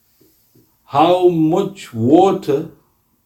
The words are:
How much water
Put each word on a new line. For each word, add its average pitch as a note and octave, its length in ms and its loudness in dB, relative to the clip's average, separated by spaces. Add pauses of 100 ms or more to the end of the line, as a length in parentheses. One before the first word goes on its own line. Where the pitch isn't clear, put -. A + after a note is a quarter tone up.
(840)
How F3+ 420 0
much E3+ 680 -4
water D3+ 760 0 (560)